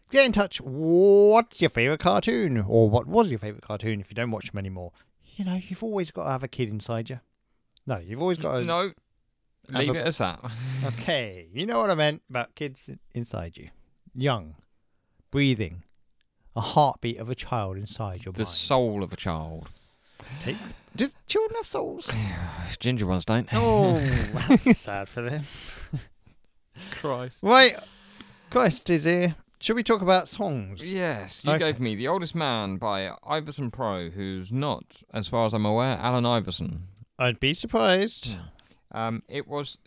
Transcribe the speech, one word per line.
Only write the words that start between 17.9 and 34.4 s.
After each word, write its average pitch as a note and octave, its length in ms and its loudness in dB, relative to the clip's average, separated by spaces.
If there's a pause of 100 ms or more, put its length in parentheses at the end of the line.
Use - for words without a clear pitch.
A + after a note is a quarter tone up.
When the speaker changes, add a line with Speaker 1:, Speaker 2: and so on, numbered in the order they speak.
Speaker 1:
your F#2 80 -10
Speaker 2:
The F#2 80 -6
Speaker 1:
mind. G#2 80 -4
Speaker 2:
soul A#2 560 0
of - 80 -8
a F2+ 40 -10
child. D#2+ 520 -6 (720)
Speaker 1:
Take, E3+ 160 -6 (380)
do C4 140 0 (180)
children A4 300 0
have A4 100 -8
souls? - 460 -6 (320)
Speaker 2:
<sighs> E2+ 360 -10
Ginger A#2+ 260 0
ones F2+ 180 0
don't. A2+ 280 0
Speaker 1:
Oh, G#3 460 4
Speaker 2:
<laughs> - 500 0
Speaker 1:
that's C4 300 8
sad G2 300 -6
for B2 140 -8
them. C#3+ 220 -4 (1500)
Speaker 2:
Christ. B2+ 500 -8
Speaker 1:
Right. B3 340 10 (720)
Christ B3 400 2
is D#3 140 2
here. F3 300 4 (260)
Should A3+ 160 0
we A#3+ 60 0
talk A3 200 2
about F#3 260 4
songs? C3+ 640 -6
Speaker 2:
Yes, D#3+ 520 -4
you D3 80 0
Speaker 1:
Okay. D#3 60 4 (140)
Speaker 2:
gave A#2+ 80 -6
me A2+ 140 -2
The A#2+ 140 -4
Oldest E3+ 260 -2
Man A2+ 440 -2
by G2 320 -2 (160)
Iverson D3 440 -4
Pro, G2+ 400 -4
who's F#2+ 420 -8